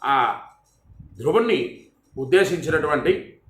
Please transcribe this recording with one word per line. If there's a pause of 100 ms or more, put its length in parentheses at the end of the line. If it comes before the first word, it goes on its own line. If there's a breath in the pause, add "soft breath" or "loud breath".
ఆ (760)
ధ్రువుణ్ణి (360)
ఉద్దేశించినటువంటి (100)